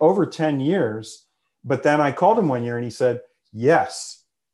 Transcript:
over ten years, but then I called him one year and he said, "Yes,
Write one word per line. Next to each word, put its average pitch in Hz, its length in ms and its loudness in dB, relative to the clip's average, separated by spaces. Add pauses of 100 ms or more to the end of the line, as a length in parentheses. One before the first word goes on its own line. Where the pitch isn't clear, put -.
over 180 240 4
ten 151 340 -2
years, 131 680 -4 (380)
but 127 180 -2
then 151 180 4
I 143 120 0
called 196 260 2
him 190 100 2
one 123 160 -2
year 120 120 -4
and 120 80 -6
he 120 60 -8
said, 123 300 0 (320)
"Yes, - 720 0 (300)